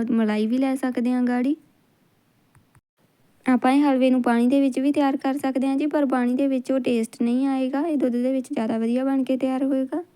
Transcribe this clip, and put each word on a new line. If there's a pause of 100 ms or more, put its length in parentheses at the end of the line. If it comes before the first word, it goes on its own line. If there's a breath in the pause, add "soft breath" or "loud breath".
(120)
ਮਲਾਈ
ਵੀ
ਲੈ
ਸਕਦੇ
ਹਾਂ
ਗਾੜੀ। (1900)
ਆਪਾਂ
ਇਹ
ਹਲਵੇ
ਨੂੰ
ਪਾਣੀ
ਦੇ
ਵਿੱਚ
ਵੀ
ਤਿਆਰ
ਕਰ
ਸਕਦੇ
ਹਾਂ
ਜੀ,
ਪਰ
ਪਾਣੀ
ਦੇ
ਵਿੱਚ
ਉਹ
ਟੇਸਟ
ਨਹੀਂ
ਆਏਗਾ,
ਇਹ
ਦੁੱਧ
ਦੇ
ਵਿੱਚ
ਜ਼ਿਆਦਾ
ਵਧੀਆ
ਬਣ
ਕੇ
ਤਿਆਰ
ਹੋਏਗਾ। (120)